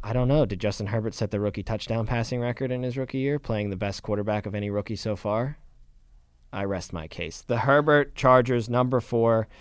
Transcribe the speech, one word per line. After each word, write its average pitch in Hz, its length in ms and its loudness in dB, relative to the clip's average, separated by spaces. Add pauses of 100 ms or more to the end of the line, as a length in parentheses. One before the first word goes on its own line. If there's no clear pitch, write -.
I 107 80 -6
don't 123 160 2
know. 143 180 4
Did 101 140 -4
Justin 104 280 -2
Herbert 110 260 -2
set - 180 -4
the 104 80 -2
rookie 101 240 -2
touchdown 113 440 -2
passing 120 340 -2
record 123 300 -2
in 127 120 -4
his 127 140 -4
rookie 135 220 -4
year, 139 200 0
playing 104 300 -2
the 98 80 -4
best 101 260 -4
quarterback 104 420 -2
of 98 80 -6
any 104 160 -4
rookie 101 280 -4
so 107 180 -2
far? 113 420 -2 (960)
I 101 120 -2
rest 98 260 -4
my 80 160 -8
case. 80 360 -10
The 123 160 -2
Herbert 143 540 4
Chargers, 123 560 4
number 127 300 2
four 117 480 2 (140)